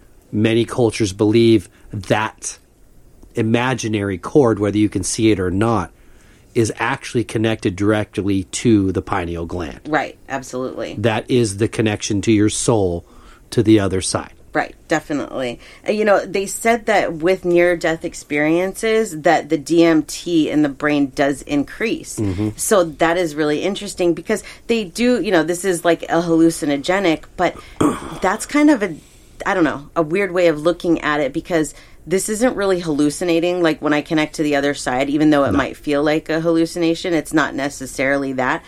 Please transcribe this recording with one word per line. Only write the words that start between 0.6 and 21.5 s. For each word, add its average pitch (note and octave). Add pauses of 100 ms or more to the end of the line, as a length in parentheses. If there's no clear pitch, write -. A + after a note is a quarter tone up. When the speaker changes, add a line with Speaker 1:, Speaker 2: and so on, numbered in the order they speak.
Speaker 1:
cultures A2
believe A2 (240)
that A2 (760)
imaginary A2
cord, A#2
whether G2+
you G#2+
can F#2
see A2
it F#2+
or F2+
not, G2+ (640)
is A2+
actually A#2+
connected A2
directly G2+
to G2+
the F#2
pineal E2+
gland. F2
Speaker 2:
Right, D3 (100)
absolutely. B2+
Speaker 1:
That G#2+
is A#2
the G#2+
connection G#2+
to A2+
your G#2
soul F#2+ (460)
to A#2+
the G#2+
other F#2+
side. - (220)
Speaker 2:
Right, - (140)
definitely. C3 (260)
Uh, -
you G#3+
know, G3
they G3
said A3+
that F3
with F3
near-death F3
experiences F3
that D3
the D#3
D E3
M D#3+
T D#3
in D3+
the D3
brain C#3+
does C#3
increase. D3+